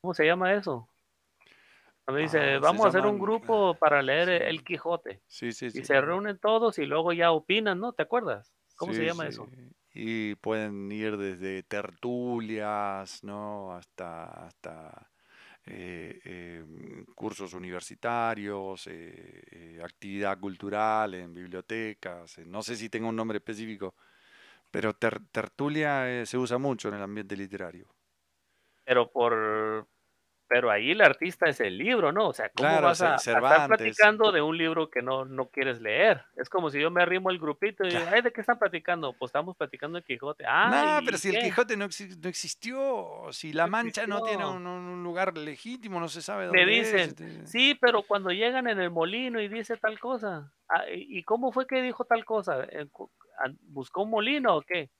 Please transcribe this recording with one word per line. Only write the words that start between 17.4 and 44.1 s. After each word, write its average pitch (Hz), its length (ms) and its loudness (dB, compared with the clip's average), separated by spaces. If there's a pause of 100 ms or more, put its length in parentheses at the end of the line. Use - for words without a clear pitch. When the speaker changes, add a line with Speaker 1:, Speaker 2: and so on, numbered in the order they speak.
Speaker 2:
universitarios, 101 1300 -6
eh, 85 540 -18 (100)
eh, 82 320 -20
actividad 98 560 -4
cultural 104 760 -2
en 87 180 -14
bibliotecas, 90 1040 -10
eh, 82 60 -20
no 98 180 -10
sé 120 140 -6
si 110 120 -10
tengo 113 200 -2
un 113 80 -2
nombre 110 220 -2
específico, 107 560 -10 (760)
pero 104 240 0
ter-, 107 360 -2
tertulia, 139 920 -2
eh, - 40 -6
se 127 100 -4
usa 123 220 0
mucho 131 300 -2
en 101 60 -6
el 101 80 -8
ambiente 101 340 -8
literario. 95 520 -10 (960)
Speaker 1:
Pero 123 260 4
por, 110 760 0 (600)
pero 120 240 4
ahí 110 200 2
el 214 100 2
artista 170 480 4
es 139 120 -2
el 98 160 0
libro, 180 340 2
¿no? 196 180 2
O 123 40 -4
sea, 110 180 -4
¿cómo 156 280 4
Speaker 2:
Claro, - 20 4
Speaker 1:
vas 165 200 4
Speaker 2:
Ce-, - 0 -
Speaker 1:
a, 160 300 2
a 117 80 6
estar 143 280 8
Speaker 2:
Cervantes. - 0 -
Speaker 1:
platicando 214 640 6
de 160 100 4
un 160 160 0
libro 160 320 2
que 123 120 -2
no, 131 240 -2
no 131 240 -6
quieres 131 320 -2
leer? 139 440 4 (120)
Es - 120 -6
como 170 200 0
si 143 120 -2
yo 160 100 2
me 175 120 4
arrimo 185 260 2
al 185 100 -2
grupito 190 460 -2
y 180 60 0
digo, 170 140 0
Speaker 2:
Claro. 170 60 0
Speaker 1:
"Ay, 226 120 6
¿de 240 100 2
qué 226 80 -8
están 240 180 2
platicando?". 170 580 -2
"Pues 123 140 -8
estamos 170 260 -2
platicando 151 420 -8
de 170 60 -14
Quijote". 139 420 -8
"Ah, 147 160 4
Speaker 2:
No, 269 220 4
Speaker 1:
¿y 302 180 2
Speaker 2:
pero 233 140 -2
si 196 120 -2
el 202 100 0
Speaker 1:
qué?". - 0 -
Speaker 2:
Quijote 226 360 0
no 202 100 -4
exi-, 190 360 -12
no 180 80 -4
existió, 240 1040 -6
si 156 220 -10
La 160 120 4
Speaker 1:
No - 20 0
Speaker 2:
Mancha 220 380 -2
no 208 160 -2